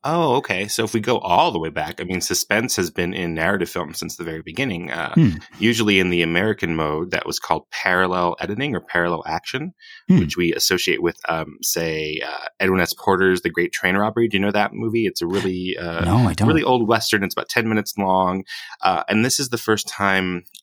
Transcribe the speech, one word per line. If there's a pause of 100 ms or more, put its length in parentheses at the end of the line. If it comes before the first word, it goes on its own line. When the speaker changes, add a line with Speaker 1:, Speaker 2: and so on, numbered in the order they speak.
Speaker 1:
Oh,
okay.
So
if
we
go
all
the
way
back,
I
mean,
suspense
has
been
in
narrative
films
since
the
very
beginning.
Uh,
Speaker 2:
Hmm. (300)
Speaker 1:
usually
in
the
American
mode,
that
was
called
parallel
editing
or
parallel
action, (340)
Speaker 2:
Hmm.
Speaker 1:
which
we
associate
with,
um,
say,
uh, (120)
Edwin
S.
Porter's
The
Great
Train
Robbery.
Do
you
know
that
movie?
It's
a
really,
uh,
Speaker 2:
No,
I
don't.
Speaker 1:
really
old
Western.
It's
about
ten
minutes
long. (380)
Uh,
and
this
is
the
first
time, (200)